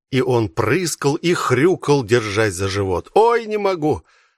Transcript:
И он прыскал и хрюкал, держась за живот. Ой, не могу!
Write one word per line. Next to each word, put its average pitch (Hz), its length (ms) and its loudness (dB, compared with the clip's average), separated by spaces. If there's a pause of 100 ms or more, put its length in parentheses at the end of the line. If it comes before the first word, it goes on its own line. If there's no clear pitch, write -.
(120)
И 127 100 0
он 120 280 0
прыскал 147 640 -2
и 170 180 0
хрюкал, 147 680 0
держась 107 500 0
за 98 140 -4
живот. 95 460 -4
Ой, 233 320 4
не 214 120 -4
могу! 160 460 -2 (340)